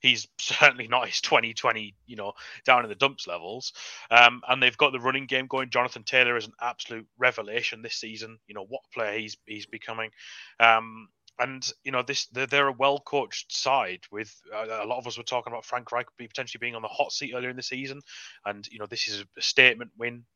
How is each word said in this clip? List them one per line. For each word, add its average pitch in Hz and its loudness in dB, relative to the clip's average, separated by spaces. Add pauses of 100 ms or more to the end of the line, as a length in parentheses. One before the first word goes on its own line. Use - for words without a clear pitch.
he's 120 4
<laughs> - -20
certainly 127 4
not 120 0
his - -2
twenty 117 2
twenty, 110 -2 (100)
you 120 -18
know, 101 -8 (320)
down 123 6
in 110 -8
the 104 -8
dumps 139 -2
levels. 87 -8 (400)
Um, 120 10
and 131 2
they've 127 4
got 143 4
the 127 -4
running 131 0
game 131 -2
going. 131 -4
Jonathan 123 0
Taylor 123 4
is 107 -4
an 95 -16
absolute 117 -8 (100)
revelation 117 -2
this 117 -8
season. 110 -12
You 104 -16
know, 98 -10
what 131 -10
a - -18
player 107 -2
he's, 107 -8 (100)
he's 107 -12
becoming. 113 -8 (500)
Um, 113 6 (300)
and, 131 -4 (160)
you 139 -10
know, 127 0
this, 131 -4
they're, 127 -4
they're 143 4
a 135 0
well-coached 139 0
side 110 0 (120)
with, 104 -10 (160)
uh, 110 -6 (160)
a 104 -6
lot 123 -4
of 123 -8
us 113 -8
were 117 -12
talking 120 -4
about 117 -10
Frank 123 -8
Reich 120 -2 (120)
be-, 120 -14
potentially 120 -10
being 120 -6
on 113 -12
the 110 -6
hot 139 -2
seat 127 -6
earlier 123 -4
in 127 -10
the 127 -10
season. 135 -10 (420)
And, 101 -8
you 113 -18
know, 104 -10
this - -6
is 101 -8 (120)
a - -14
statement 120 4
win 120 -8 (120)